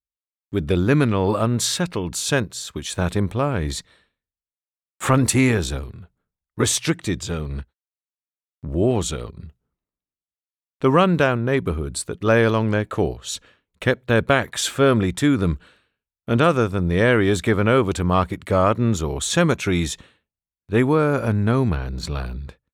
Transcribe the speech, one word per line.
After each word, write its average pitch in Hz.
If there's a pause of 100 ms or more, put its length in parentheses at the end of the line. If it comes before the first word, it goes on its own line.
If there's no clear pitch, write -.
(520)
with 92
the 92
liminal, 104
unsettled 120
sense -
which -
that 87
implies. 101 (1200)
Frontier 127
zone, 69 (500)
restricted -
zone, 73 (960)
war 92
zone. 69 (1300)
The 135
run-down 143
neighbourhoods 87
that -
lay 113
along 110
their 104
course - (400)
kept -
their 113
backs -
firmly 117
to 143
them, 87 (680)
and 117
other 143
than 92
the 85
areas 104
given 104
over 117
to 92
market 90
gardens 104
or 71
cemeteries, 101 (720)
they 113
were 147
a 113
no-man's 101
land. 67 (180)